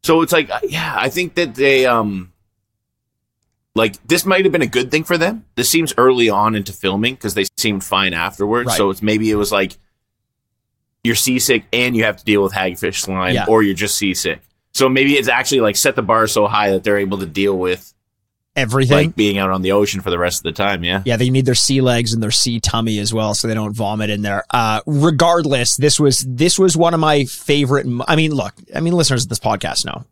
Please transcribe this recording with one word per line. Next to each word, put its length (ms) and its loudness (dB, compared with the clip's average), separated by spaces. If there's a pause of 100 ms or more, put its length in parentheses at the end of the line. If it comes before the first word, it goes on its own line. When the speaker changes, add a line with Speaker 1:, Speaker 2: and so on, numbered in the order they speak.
Speaker 1:
So 180 4
it's 100 0
like, 160 2
uh, 200 -6
yeah, 280 -6
I 120 0
think 260 -6
that 220 -2
they, 300 4
um, 440 0 (1400)
like, 220 0 (100)
this 180 2
might 200 2
have 80 4
been 100 2
a 40 0
good 240 -2
thing 140 0
for 140 -2
them. 260 -2 (100)
This 140 -2
seems 300 0
early 320 4
on 240 2
into 180 -6
filming 440 -2
'cause 180 -6
they 100 0 (140)
seemed 260 -2
fine 300 0
afterwards. 540 -2
Speaker 2:
Right. 80 0
Speaker 1:
So 140 2
it's, 120 -8
maybe 280 0
it 40 2
was 180 -2
like, 240 -2 (1300)
you're 100 2
seasick 580 0
and 220 0
you 100 2
have 120 -2
to 80 -20
deal 180 4
with 100 0
hagfish 480 -4
slime, 340 -2
Speaker 2:
Yeah. 120 -2
Speaker 1:
or 160 4
you're 120 2
just 220 -4
seasick. 440 -2 (320)
So 160 2
maybe 260 2
it's 140 0
actually, 320 0
like, 160 2
set 180 2
the 80 -2
bar 240 2
so 200 2
high 240 0
that 140 0
they're 140 2
able 200 -2
to 80 -6
deal 300 0
with, 360 -4 (640)
Speaker 2:
Everything. 520 2
Speaker 1:
like, 80 -6
being 220 2
out 120 0
on 120 -2
the 100 0
ocean 280 2
for 100 -6
the 80 0
rest 220 -2
of 40 -20
the 80 -4
time. 300 -2
Yeah. 220 -2
Speaker 2:
Yeah, 120 0
they 140 0
need 160 2
their 80 2
sea 260 2
legs 320 2
and 100 -2
their 80 -2
sea 300 -2
tummy 380 -2
as 160 -4
well, 200 -2
so 120 -4
they 80 -2
don't 200 -4
vomit 360 -4
in 120 -6
there. 280 -4
Uh, 360 0
regardless, 880 2
this 240 2
was, 280 2
this 300 0
was 180 4
one 180 2
of 60 0
my 240 2
favorite 640 0
m-, 220 -4
I 80 2
mean, 180 2
look, 200 -4 (200)
I 60 -6
mean, 140 0
listeners 300 0
of 40 -8
this 120 -6
podcast 440 -4
know 280 -10